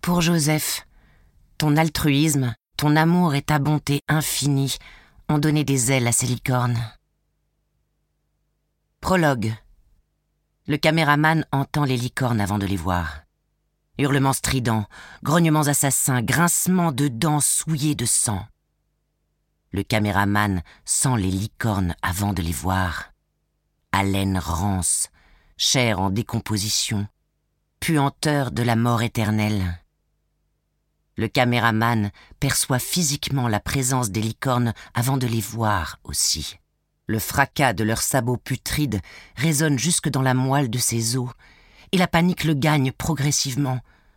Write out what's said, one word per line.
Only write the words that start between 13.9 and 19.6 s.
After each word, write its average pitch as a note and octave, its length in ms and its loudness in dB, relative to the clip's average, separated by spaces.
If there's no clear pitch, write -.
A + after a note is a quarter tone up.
Hurlements C#3 340 2
stridents, A2+ 540 -2
grognements D#3 420 4
assassins, C3+ 560 0
grincements E3+ 680 2
de C#3 160 0
dents D3 320 0
souillées D3+ 560 -2
de A#2+ 100 -4
sang. - 400 -2